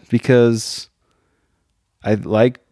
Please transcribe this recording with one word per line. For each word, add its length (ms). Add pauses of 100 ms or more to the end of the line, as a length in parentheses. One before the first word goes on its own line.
because 800 (1120)
I 120
like, 440 (120)